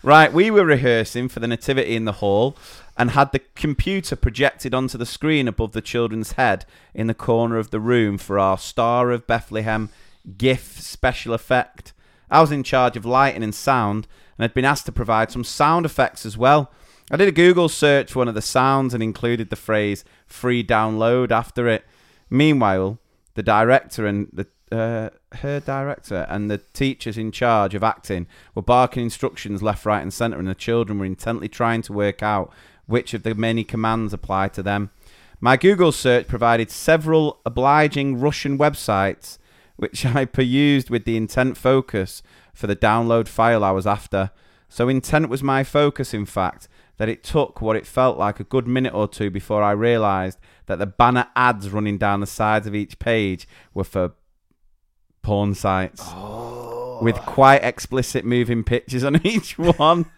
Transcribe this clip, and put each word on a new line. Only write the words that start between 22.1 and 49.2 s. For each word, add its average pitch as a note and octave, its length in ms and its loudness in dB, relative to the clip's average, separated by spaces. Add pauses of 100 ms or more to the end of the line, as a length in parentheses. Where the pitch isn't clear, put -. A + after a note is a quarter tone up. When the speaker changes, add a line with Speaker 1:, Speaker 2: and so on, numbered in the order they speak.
Speaker 1:
Meanwhile, A#2 680 2 (360)
the A2 80 -8
director A2+ 640 2
and G2+ 260 -2
the, G2 140 -8 (300)
uh, A2+ 340 -4 (280)
her C#3+ 220 -6
director C3+ 680 -8
and G#2 220 -6
the G#2 80 -2
teachers C3+ 580 -4
in A2 140 -6
charge G#2+ 440 0
of G2+ 100 -4
acting F#2+ 420 -4 (280)
were F#2+ 80 -6
barking B2 420 2
instructions G2+ 580 -6
left, G#2+ 240 -4
right G#2 160 0
and F#2 100 -10
centre, A#2 260 -4
and F#2 100 -6
the F#2 60 -4
children A2 440 -2
were G2 60 -4
intently G2 440 -6
trying A2+ 340 -2
to G#2+ 100 -12
work G2+ 300 -2
out G#2 300 -2 (340)
which A#2 280 -2
of G2 80 -8
the A2 120 -4
many A2+ 300 -2
commands A2 480 -4
apply F#2+ 360 -4
to G2 140 -10
them. G2+ 280 -4 (500)
My B2 160 4
Google F3+ 360 4
search B2 360 2
provided A#2 420 0
several D#3 720 2
obliging C#3 760 0
Russian C#3+ 380 -2
websites, G#2+ 800 -2 (380)
which - 300 -6
I B2+ 180 2
perused C3+ 640 2
with A#2 160 -4
the A#2 120 -2
intent B2 400 -2
focus B2+ 640 0 (320)
for - 120 -8
the G2+ 100 0
download A#2 520 2
file A2+ 360 2
I F#2+ 80 2
was F#2+ 140 -2
after. G2+ 440 -2 (380)
So A#2+ 200 -2
intent C3+ 400 0
was C3 140 -4
my C3+ 220 0
focus, C#3+ 500 0
in G#2 120 -4
fact, - 420 -6 (280)
that A2 140 -4
it - 120 -10
took - 380 -2
what A2 160 -2
it - 100 -6
felt B2+ 320 0
like G2+ 220 -2
a G2 40 -10
good B2 220 -2
minute B2+ 280 -2
or G#2 120 0
two G2+ 240 -6